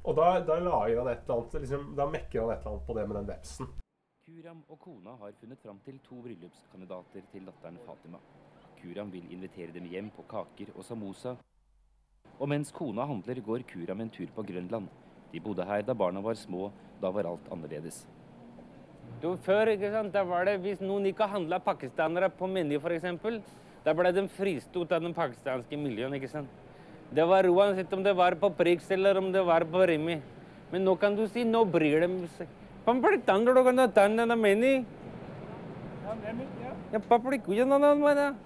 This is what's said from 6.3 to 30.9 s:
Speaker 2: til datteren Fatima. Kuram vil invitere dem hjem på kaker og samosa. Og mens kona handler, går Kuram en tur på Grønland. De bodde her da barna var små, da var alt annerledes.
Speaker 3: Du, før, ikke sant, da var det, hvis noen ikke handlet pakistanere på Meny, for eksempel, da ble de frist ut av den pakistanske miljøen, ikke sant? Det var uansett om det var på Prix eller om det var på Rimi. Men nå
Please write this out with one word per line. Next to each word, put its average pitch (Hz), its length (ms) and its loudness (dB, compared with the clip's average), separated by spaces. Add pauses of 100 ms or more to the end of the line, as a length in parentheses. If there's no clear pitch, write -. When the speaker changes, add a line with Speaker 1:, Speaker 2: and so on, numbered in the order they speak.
Speaker 2:
til 95 160 -18
datteren 85 400 -18
Fatima. 82 320 -18 (600)
Kuram 92 340 -12
vil 87 160 -14
invitere 90 460 -14
dem 87 100 -12
hjem 92 300 -10
på 85 100 -18
kaker 101 480 -12
og 95 140 -16
samosa. 113 480 -10 (920)
Og - 240 -6
mens 147 240 -2
kona 120 320 -6
handler, 123 400 -8
går 117 240 -4
Kuram 92 320 -8
en 113 80 -8
tur - 240 -12
på 110 140 -10
Grønland. 90 400 -8 (420)
De 82 140 -12
bodde 92 260 -6
her 104 160 -2
da 127 80 -2
barna 98 320 -2
var 113 140 -4
små, 92 320 -8 (260)
da 92 160 -4
var 95 160 -2
alt 82 240 -10
annerledes. 80 480 -12 (1200)
Speaker 3:
Du, 175 160 -4
før, 208 320 4
ikke 202 240 0
sant, 214 220 -2
da 196 100 2
var 180 240 2
det, 202 120 0
hvis 190 200 -4
noen 196 240 -2
ikke 196 240 0
handlet 180 320 -2
pakistanere 170 720 0
på 185 160 -6
Meny, 156 320 0
for 170 160 -2
eksempel, 180 400 -4 (480)
da 156 80 4
ble 180 240 4
de 196 160 0
frist 185 400 -4
ut 175 240 0
av 165 80 -2
den 170 80 -6
pakistanske 135 640 -4
miljøen, 135 400 -4
ikke 135 140 -8
sant? 147 260 -10 (520)
Det 151 180 4
var 190 160 8
uansett 185 480 4
om 190 100 -2
det 196 140 4
var 180 240 4
på 202 140 2
Prix 170 380 2
eller 190 280 4
om 190 100 0
det 190 140 2
var 170 240 4
på 180 160 2
Rimi. 165 300 2 (560)
Men 190 180 0
nå 190 80 6